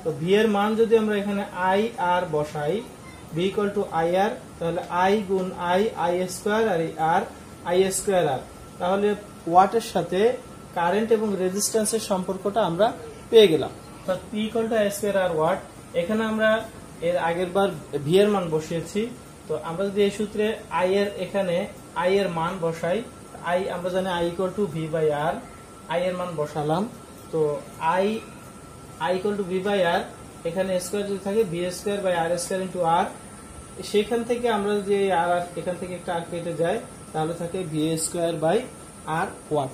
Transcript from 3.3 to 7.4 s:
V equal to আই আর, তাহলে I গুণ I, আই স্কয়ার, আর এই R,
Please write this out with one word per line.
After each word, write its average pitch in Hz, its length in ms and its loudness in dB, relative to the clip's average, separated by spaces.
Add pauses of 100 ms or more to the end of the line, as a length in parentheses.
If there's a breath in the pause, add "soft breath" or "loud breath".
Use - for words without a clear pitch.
V 156 40 0
equal 196 380 2
to 202 140 0
আই 165 260 2
আর, 202 140 4 (280)
তাহলে 170 220 -2 (300)
I - 20 6 (160)
গুণ 185 300 0
I, 175 220 2 (160)
আই 180 320 0
স্কয়ার, 214 400 0
আর 170 120 2
এই 160 120 -2 (280)
R, - 20 -4 (420)